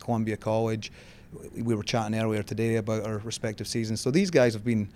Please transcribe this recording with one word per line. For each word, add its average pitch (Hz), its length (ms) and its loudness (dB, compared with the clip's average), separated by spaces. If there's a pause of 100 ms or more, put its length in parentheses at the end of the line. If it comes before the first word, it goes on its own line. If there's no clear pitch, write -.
Columbia 110 360 -2
College, 110 560 -2 (640)
we 117 180 0
were 104 80 0
chatting 110 360 0
earlier 110 240 0
today 113 340 0
about 110 280 -2
our 110 140 -4
respective 110 480 -6
seasons. 110 340 -2
So 127 100 0
these 180 200 4
guys 123 220 6
have 107 120 -6
been 110 320 0